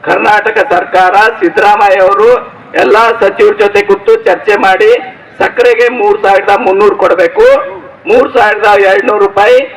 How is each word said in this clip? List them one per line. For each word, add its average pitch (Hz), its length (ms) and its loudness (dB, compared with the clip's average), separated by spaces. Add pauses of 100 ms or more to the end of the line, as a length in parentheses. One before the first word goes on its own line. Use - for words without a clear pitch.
ಕರ್ನಾಟಕ 208 500 -2 (160)
ಸರ್ಕಾರ, 180 400 0 (280)
ಸಿದ್ದರಾಮಯ್ಯ 202 640 0
ಅವರು 202 240 2 (500)
ಎಲ್ಲಾ 208 220 2 (180)
ಸಚಿವರ 208 400 0
ಜೊತೆ 202 280 0
ಕೂತು 202 260 0 (120)
ಚರ್ಚೆ 196 280 -2 (100)
ಮಾಡಿ 196 260 2 (480)
ಸಕ್ಕರೆಗೆ 240 480 0 (120)
ಮೂರ್ 208 260 0
ಸಾವಿರದ 196 280 0 (120)
ಮುನ್ನೂರು 196 380 0
ಕೊಡ್ಬೇಕು. 427 440 0 (640)
ಮೂರ್ 247 260 2
ಸಾವಿರದ 214 320 0 (220)
ಏಳ್ನೂರು 202 360 0
ರೂಪಾಯಿ 214 320 2 (180)